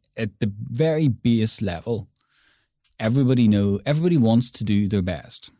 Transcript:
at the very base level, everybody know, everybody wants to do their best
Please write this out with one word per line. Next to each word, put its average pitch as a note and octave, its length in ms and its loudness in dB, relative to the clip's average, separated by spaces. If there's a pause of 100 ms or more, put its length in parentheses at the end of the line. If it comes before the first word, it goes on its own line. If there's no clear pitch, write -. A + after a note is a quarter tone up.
(160)
at A2+ 240 -8
the G#2 120 -2 (180)
very D#3 380 0
base A2+ 540 0
level, G2 460 -6 (920)
everybody B2 480 2
know, G2+ 380 2
everybody D#3+ 320 0
wants A#2 340 2
to - 120 -10
do G#2 240 0
their G2 140 0
best - 580 -8